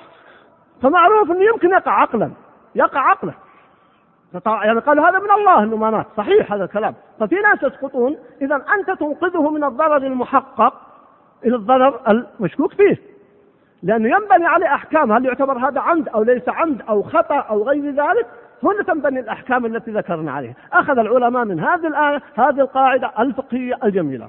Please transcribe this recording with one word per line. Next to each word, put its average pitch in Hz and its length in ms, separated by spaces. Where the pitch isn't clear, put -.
فمعروف 349 480
أنه 370 140
يمكن 427 260
يقع 254 300
عقلا، 214 300
يقع 285 260
عقله، 262 340
فطا-، 202 320
يعني 226 160
قالوا: 294 280
"هذا 370 100
من 415 120
الله 392 320
أنه 220 140
ما 220 140
مات"، 208 160
صحيح 277 360
هذا 202 120
الكلام، 196 300
ففي 214 140
ناس 415 280
يسقطون. 269 540
إذا 277 140
أنت 381 440
تنقذه 311 500
من 302 140
الضرر 294 320
المحقق 262 800
إلى 240 120
الضرر 254 520
المشكوك 220 640
فيه، 381 240
لأنه 220 260
ينبني 359 380
عليه 320 280
أحكام، 285 380
هل 247 120
يعتبر 262 340
هذا 277 120
عمد 262 280
أو 214 140
ليس 240 260
عمد 254 400
أو 214 140
خطأ 311 360
أو 214 240
غير 285 280
ذلك، 320 360
هنا 392 200
تنبني 285 380
الأحكام 240 460
التي 226 240
ذكرنا 170 420
عليها. 127 220
أخذ 302 260
العلماء 240 460
من 180 160
هذه 330 260
الآية 294 360
هذه 262 260
القاعدة 262 580
الفقهية 247 640
الجميلة. 143 440